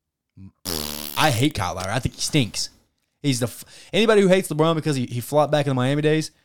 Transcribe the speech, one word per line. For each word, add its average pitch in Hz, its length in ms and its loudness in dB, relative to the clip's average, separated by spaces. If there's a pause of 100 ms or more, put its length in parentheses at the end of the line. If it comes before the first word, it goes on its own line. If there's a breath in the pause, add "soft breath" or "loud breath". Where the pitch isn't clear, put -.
(1160)
I 151 140 4
hate 131 220 0
Kyle 87 220 -4
Lowry. 92 160 -8
I 123 80 -2
think - 160 -6
he - 60 -10
stinks. - 480 -2 (520)
He's 135 180 -2
the 123 80 -2
f-, - 160 -12 (300 loud breath)
anybody 214 280 6
who 196 60 6
hates 190 220 4
LeBron 160 260 2
because 156 200 -2
he, 127 100 -2
he 120 160 -6
flopped 143 300 2
back 147 140 2
in 139 60 -2
the 131 40 0
Miami 131 260 0
days, 156 300 0 (140)